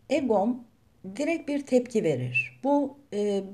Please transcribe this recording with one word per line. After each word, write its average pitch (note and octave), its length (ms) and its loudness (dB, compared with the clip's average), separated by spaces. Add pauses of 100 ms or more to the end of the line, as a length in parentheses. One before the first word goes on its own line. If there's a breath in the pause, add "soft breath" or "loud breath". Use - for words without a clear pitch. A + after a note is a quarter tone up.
(100)
egom B3 540 2 (520)
direkt D#4+ 320 -2
bir C#4+ 180 -4
tepki A#3+ 380 2
verir. B2+ 600 -2
Bu, C#4+ 340 2 (160)
e, G3+ 280 0 (120)